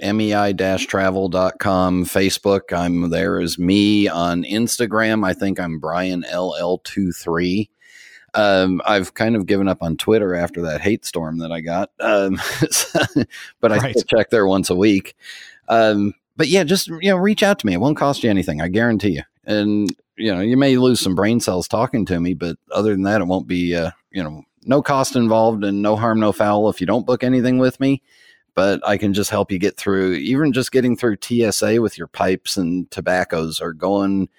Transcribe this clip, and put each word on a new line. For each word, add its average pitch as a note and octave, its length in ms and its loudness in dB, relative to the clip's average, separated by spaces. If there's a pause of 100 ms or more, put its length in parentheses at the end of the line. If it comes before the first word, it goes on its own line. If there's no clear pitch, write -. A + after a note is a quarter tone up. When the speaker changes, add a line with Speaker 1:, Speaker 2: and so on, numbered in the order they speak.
Speaker 1:
M G#2 180 -2
E G#2+ 140 0
I G#2 180 2
dash F#2+ 360 -2
travel F#2+ 420 0
dot F#2 280 0
com. F#2 460 0
Facebook, F#2+ 760 0
I'm F2 340 0
there F2+ 280 0
as E2+ 180 -4
me. G2+ 520 4
On E2+ 340 -2
Instagram, A2 840 -2
I F#2 80 0
think G2 240 -4
I'm E2+ 220 -6
Brian F2 460 -4
L F2 340 -4
L F2+ 200 -2
two F#2+ 340 -4
three. F2+ 560 -2 (640)
Um, F#2+ 520 2
I've G2+ 280 0
kind A2+ 240 0
of G2 80 -2
given G2 240 0
up F2 120 -2
on E2 140 -2
Twitter G#2 400 0
after E2+ 280 -4
that D#2 180 -6
hate G2+ 240 -2
storm D#2+ 320 -6
that E2 160 -8
I E2 80 -8
got, E2+ 300 -4 (100)
um, G2 360 2 (140)
<laughs> - 1120 -4
but A2 100 4
I G#2+ 60 2
Speaker 2:
Right. A2+ 200 0
Speaker 1:
still A#2 200 2
check G#2+ 140 2
there G#2+ 140 4
once F#2+ 240 2
a F#2 60 2
week. G2 400 2 (540)
Um, A2 440 2 (220)
but D3+ 140 0
yeah, F3+ 160 4
just, F#3 220 0
you E3 220 -2
know, G3 60 4
reach G3 260 2
out G3+ 180 4
to - 80 -2
me. F#2+ 40 2
It F2 80 0
won't C#3+ 160 2
cost C#3 260 0
you B2+ 80 2
anything, F2 300 0
I D#2+ 80 -2
guarantee G#2 440 2
you. C#2+ 120 -6 (220)
And, G#2 440 0 (280)
you G#2+ 180 0
know, F2+ 60 -2
you A#2 160 2
may C3+ 180 4
lose B2+ 240 4
some F#2+ 160 -2
brain G#2+ 240 2
cells F#2 300 -2
talking A2+ 380 0
to F2 120 -2
me, F2+ 140 -2
but E2+ 240 -6 (160)
other G#2 180 2
than F#2+ 120 -2
that, G2+ 180 2
it F2 60 -2
won't F#2 200 -2
be, F2 300 -2
uh, E2+ 140 -2 (200)
you F#2+ 100 -8
know, D#2 220 -10 (200)
no C3+ 200 2
cost C3+ 320 -2
involved A2+ 480 2
and G2+ 180 -2
no G#2+ 140 2
harm, A2 240 0
no G#2 120 2
foul G#2 380 2
if - 100 -4
you F2+ 60 -2
don't G#2 220 0
book B2 160 0
anything B2+ 340 2
with B2+ 220 0
me. C3+ 200 0 (540)
But F#2+ 340 0
I G#2 100 2
can G2+ 140 0
just G2 200 -2
help G2+ 200 0
you F#2+ 60 -2
get F#2+ 180 -2
through, F#2+ 380 0
even B2+ 400 0
just B2 180 -2
getting B2 240 2
through A2+ 200 0
T A#2 280 -2
S G#2 200 0
A G#2+ 160 2
with A2 180 -2
your F2 80 -10
pipes - 520 -2
and F2 340 -2
tobaccos F2 680 -4
or E2+ 140 -8
going G2 640 0